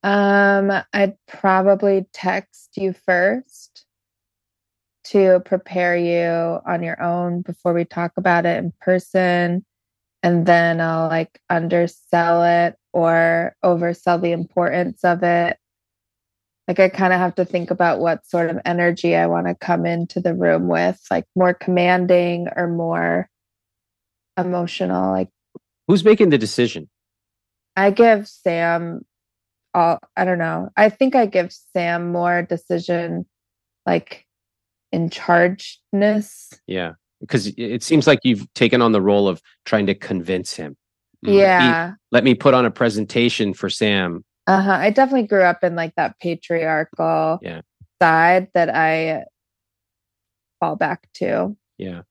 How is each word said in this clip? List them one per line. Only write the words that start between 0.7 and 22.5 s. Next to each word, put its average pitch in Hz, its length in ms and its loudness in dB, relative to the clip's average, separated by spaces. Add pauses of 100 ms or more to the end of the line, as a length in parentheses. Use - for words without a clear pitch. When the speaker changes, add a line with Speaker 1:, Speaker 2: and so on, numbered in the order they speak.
Speaker 1:
I'd 196 220 0 (120)
probably 196 840 2
text - 640 -8
you 190 180 -4
first - 920 -4 (1200)
to 185 400 4
prepare 180 500 -2
you 170 720 -2
on 170 180 -4
your 165 180 -8
own 175 400 -4
before 175 320 -6
we 170 120 0
talk 170 320 -8
about 175 280 0
it 170 120 0
in 180 240 -8
person. 180 840 -2 (580)
And 170 220 2
then 170 360 2
I'll, 165 260 -2
like, 165 320 -4 (100)
undersell 170 920 0
it 170 320 2 (180)
or 165 720 0
oversell 175 580 0
the 175 100 -2
importance 175 720 -4
of 175 200 0
it. 170 340 0 (1080)
Like, 180 120 -4
I 185 100 6
kinda 185 280 0
have 180 180 -2
to 180 100 0
think 175 260 -6
about 175 280 0
what 165 260 -2
sort 170 240 -2
of 160 160 -6
energy 175 500 0
I 170 100 2
wanna 170 300 -2
come 170 300 -2
into 170 340 -4
the 175 160 -4
room 175 320 0
with, 175 320 -2 (100)
like, 175 160 -4 (100)
more 180 180 2
commanding 175 1000 0